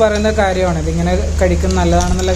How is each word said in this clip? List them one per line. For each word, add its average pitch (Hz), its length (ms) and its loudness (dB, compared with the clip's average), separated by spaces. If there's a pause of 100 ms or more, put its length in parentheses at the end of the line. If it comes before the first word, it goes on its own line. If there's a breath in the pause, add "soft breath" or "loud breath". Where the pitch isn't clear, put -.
പറയുന്ന 214 280 0 (120)
കാര്യമാണ്, 185 420 0
ഇതിങ്ങനെ 170 300 -2 (260)
കഴിക്കുന്നത് 180 420 0
നല്ലതാണെന്നുള്ള 180 540 2